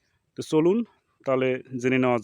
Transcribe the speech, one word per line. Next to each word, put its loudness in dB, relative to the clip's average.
তো -6
চলুন 2
তাহলে 0
জেনে 2
নেওয়া 0